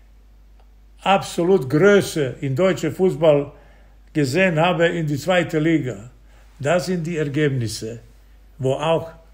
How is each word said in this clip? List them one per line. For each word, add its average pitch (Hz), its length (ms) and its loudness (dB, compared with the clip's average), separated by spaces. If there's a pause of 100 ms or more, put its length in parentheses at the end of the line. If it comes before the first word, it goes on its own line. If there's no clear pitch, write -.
(1000)
absolut 180 680 0
Größe 160 680 2
in 135 160 -4
deutscher 170 360 0
Fußball 151 600 2 (640)
gesehen 156 460 0
habe 170 280 2
in 170 200 -2
die 143 100 -2
zweite 170 420 0
Liga. 131 520 -2 (480)
Das 170 260 0
sind 180 200 -4
die 170 120 -6
Ergebnisse, 131 840 -4 (600)
wo 131 140 0
auch 151 380 -2 (220)